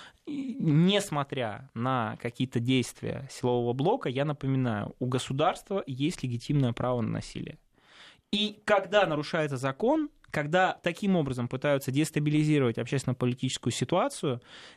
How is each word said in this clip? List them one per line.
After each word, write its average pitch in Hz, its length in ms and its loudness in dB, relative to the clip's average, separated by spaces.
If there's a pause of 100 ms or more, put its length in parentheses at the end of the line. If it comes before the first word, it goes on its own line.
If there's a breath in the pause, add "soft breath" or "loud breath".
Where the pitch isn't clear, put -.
(260 loud breath)
и, 269 320 -6
несмотря 147 1160 2
на 117 460 -2
какие-то 123 380 -2
действия 123 720 -2
силового 123 420 0
блока, 160 360 0
я 135 160 -2
напоминаю, 131 720 -2
у 123 80 -2
государства 151 800 -2
есть 143 380 -4
легитимное 123 480 0
право 123 300 -2
на 110 80 -2
насилие. - 480 -8 (720 loud breath)
И 208 320 -2
когда 196 420 4
нарушается 151 500 -2
закон, 220 540 0 (200)
когда 160 540 2
таким 185 320 2
образом 131 320 0
пытаются 139 420 0
дестабилизировать 151 880 2
общественно-политическую 127 920 -2
ситуацию, 165 680 0 (360 loud breath)